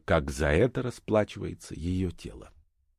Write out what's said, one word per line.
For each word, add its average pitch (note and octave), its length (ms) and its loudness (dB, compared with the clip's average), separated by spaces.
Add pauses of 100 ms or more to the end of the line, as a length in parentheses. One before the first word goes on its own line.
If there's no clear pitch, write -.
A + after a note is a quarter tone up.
как D#2 260 2
за D2 180 0
это A2 340 4
расплачивается G#2+ 920 -2
её F#2 360 -2
тело. - 400 -14 (480)